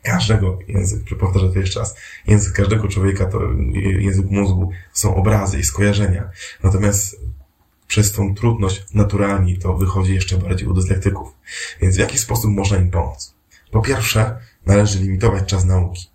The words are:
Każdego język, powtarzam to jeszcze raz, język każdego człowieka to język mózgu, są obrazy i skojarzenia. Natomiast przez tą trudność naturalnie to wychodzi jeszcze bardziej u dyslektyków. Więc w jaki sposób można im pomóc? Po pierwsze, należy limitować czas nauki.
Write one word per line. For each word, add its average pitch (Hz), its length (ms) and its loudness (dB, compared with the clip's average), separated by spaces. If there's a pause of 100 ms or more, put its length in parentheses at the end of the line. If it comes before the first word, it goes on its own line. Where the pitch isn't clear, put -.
Każdego 92 640 0
język, - 520 -4
powtarzam 92 340 2
to 98 60 0
jeszcze 92 200 -2
raz, - 160 -6 (320)
język 101 260 4
każdego 104 340 0
człowieka 98 380 0
to 98 140 -4 (600)
język 98 260 2
mózgu, 95 460 0 (220)
są 92 220 0
obrazy 98 440 2
i - 40 -2
skojarzenia. 98 680 0 (340)
Natomiast 98 560 0 (680)
przez 104 240 2
tą 98 240 -2
trudność 98 580 0
naturalnie 98 640 2
to 92 160 -2
wychodzi 92 420 0
jeszcze 92 220 0
bardziej 90 300 -2
u 92 60 0
dyslektyków. 90 600 0 (480)
Więc 95 140 2
w 95 40 0
jaki - 180 0
sposób 113 340 -2
można 98 260 0
im 90 140 2
pomóc? - 440 -6 (360)
Po 117 100 2
pierwsze, 110 580 0 (260)
należy 101 340 4
limitować 95 460 0
czas 92 200 0
nauki. 90 500 0